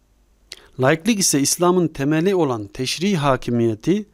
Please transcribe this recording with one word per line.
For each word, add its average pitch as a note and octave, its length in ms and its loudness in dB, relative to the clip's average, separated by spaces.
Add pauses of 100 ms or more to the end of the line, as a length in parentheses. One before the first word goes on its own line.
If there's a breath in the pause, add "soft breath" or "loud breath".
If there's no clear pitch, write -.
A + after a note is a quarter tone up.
(800 loud breath)
Laiklik E3 400 2
ise D3 200 0
İslam'ın F3 480 2
temeli D#3 480 0
olan B2 320 -2
teşri D#3+ 500 -4
hakimiyeti B2+ 960 0